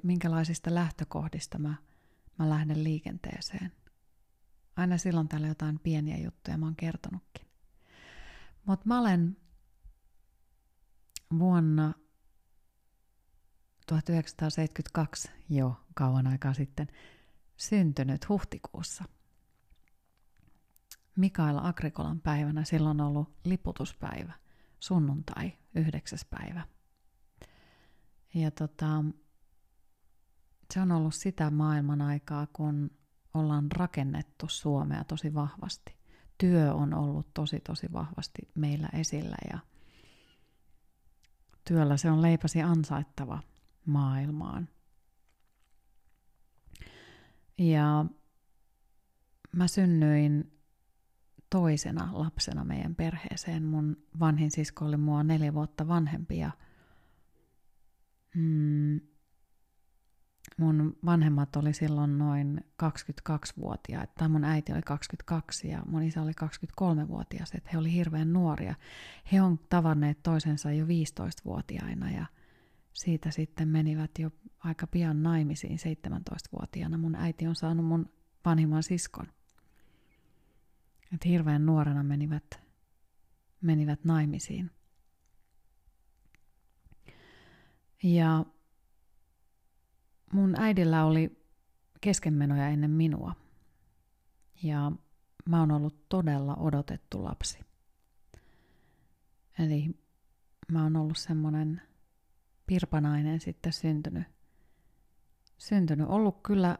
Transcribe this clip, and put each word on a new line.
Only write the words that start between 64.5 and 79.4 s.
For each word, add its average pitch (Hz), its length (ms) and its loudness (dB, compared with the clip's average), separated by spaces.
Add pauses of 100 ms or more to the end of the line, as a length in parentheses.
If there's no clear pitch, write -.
oli 165 100 -2
kaksikymmentäkaksi - 840 -6
ja 160 180 -6
mun 160 160 -2
isä 160 200 -2
oli 156 120 -4
kaksikymmentäkolmevuotias, - 1200 -4
että - 180 -10
he 165 60 0
oli 160 140 0
hirveän 160 400 0
nuoria. 175 420 2 (580)
He 190 100 6
on 175 160 4 (100)
tavanneet 151 540 2
toisensa 151 500 0
jo 156 140 0
viisitoistavuotiaina - 1200 -4
ja - 160 -4 (640)
siitä 165 380 -2
sitten 156 380 -4
menivät 156 500 0
jo 160 120 -4 (280)
aika 165 280 -6
pian 156 360 0
naimisiin 160 560 0
seitsemäntoistavuotiaana. - 1200 -6
Mun 165 160 -2
äiti 165 320 -2
on 165 100 -2
saanut 165 300 0
mun 165 260 0 (320)
vanhimman 160 380 4
siskon. - 440 -6 (1900)